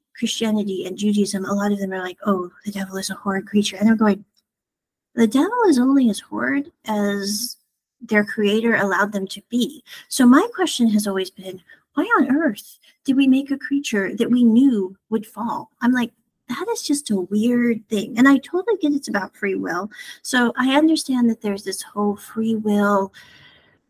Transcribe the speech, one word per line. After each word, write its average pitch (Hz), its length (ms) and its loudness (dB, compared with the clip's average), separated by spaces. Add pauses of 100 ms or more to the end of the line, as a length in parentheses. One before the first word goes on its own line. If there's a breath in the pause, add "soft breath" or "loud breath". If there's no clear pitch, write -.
(180)
Christianity 214 680 -2
and 185 100 -10
Judaism, 202 480 0
a 202 80 -4
lot 202 200 0
of 202 60 0
them 190 140 -6
are 190 100 -6
like, 185 240 -10
"Oh, 180 240 -2 (140)
the 202 80 -8
devil 190 240 -10
is 190 140 -6
a 196 40 -8
horrid 196 320 -6
creature." 208 300 -10
And 208 120 0
I'm 226 80 4
going, 208 280 0 (920)
the 233 120 4
devil 359 420 0
is 269 100 4
only 262 320 4
as 190 100 -4
horrid 262 520 -4 (140)
as 202 720 -4 (440)
their 214 240 2
creator 214 520 0
allowed 196 360 0
them 196 160 -4
to - 200 -14
be. 240 340 -2 (260 loud breath)
So 254 180 4
my 294 280 8
question 311 360 0
has 208 160 2
always 190 240 -4
been, 185 320 -14 (320 soft breath)
why 311 100 0 (140)
on 262 180 2
earth 302 420 -4 (260 soft breath)
did 262 120 2
we 277 100 4
make 269 240 4
a 269 80 -2
creature 214 560 -2
that 226 160 -2
we 247 140 4
knew 220 520 4 (120)
would 220 180 -4
fall? - 440 -10 (100)
I'm 247 120 2
like, 240 200 -2 (360)
that 311 240 -6
is - 100 -6
just 285 280 -4
a 190 120 0
weird 233 640 0
thing. 214 300 -4
And 262 100 6
I 277 100 6
totally 370 380 -2
get 294 160 0
it's 269 160 -4
about 202 260 -4
free 196 200 -4
will. 190 360 -6 (320 loud breath)
So 240 340 0
I 262 200 2
understand 285 540 2
that 226 100 -4
there's 202 240 -4
this 190 180 -8
whole 208 340 -4
free 226 400 -4
will 208 560 0 (760 soft breath)